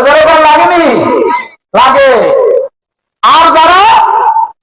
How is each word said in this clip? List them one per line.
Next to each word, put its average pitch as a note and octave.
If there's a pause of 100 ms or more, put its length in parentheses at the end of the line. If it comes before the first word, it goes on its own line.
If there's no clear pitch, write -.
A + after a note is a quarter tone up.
জোরে D4+
কোন D#4+ (100)
লাগেনি? E4 (920)
লাগে। C5+ (1120)
আর D4 (120)
যারা F4 (800)